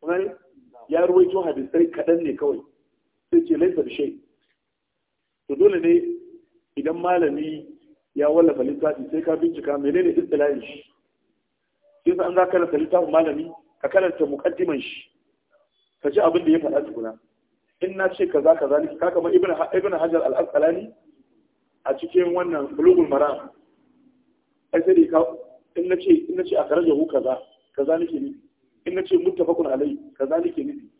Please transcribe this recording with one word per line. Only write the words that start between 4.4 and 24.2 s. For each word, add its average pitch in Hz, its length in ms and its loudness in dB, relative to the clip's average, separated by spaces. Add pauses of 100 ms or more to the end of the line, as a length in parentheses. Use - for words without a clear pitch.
To - 80 -4
dole 381 260 4
ne 339 200 4 (760)
idan 147 240 -4
malami 156 640 -2 (500)
ya 147 140 0
wallafa 165 340 4
littafi 147 480 -4
sai 160 100 -4
ka 160 140 -2
bincika 156 420 -4
menene 165 360 0
istilahin 147 480 0
shi. - 220 -18 (1200)
Sai 175 120 2
sa 180 100 -2
an 175 80 -4
za 180 100 4
ka 180 60 -6
karanta 170 260 0
littafin 156 340 0
malami, 160 380 0 (320)
ka 143 80 -4
karanta 180 360 2
muqaddiman 151 560 -4
shi. - 280 -16 (920)
Ka 147 80 -2
ji 147 100 0
abin 165 260 2
da 156 60 4
ya 165 80 6
faɗa 147 260 -2
tukuna. 113 340 -10 (600)
In 185 160 -4
na 190 160 -4
ce 202 140 -2
kaza 156 320 4
kaza 143 200 2
ne, 156 180 -6
ka 175 140 -2
kamar 170 220 0
Ibn 180 240 4
Ha-, 165 160 -2
Ibn 185 200 0
Hajar 165 320 0
Al-Asqalani 170 680 0 (960)
a 139 120 -2
cikin 175 360 0
wannan 160 420 -4
Bulughul 170 340 6
Maram. 139 400 0 (1200)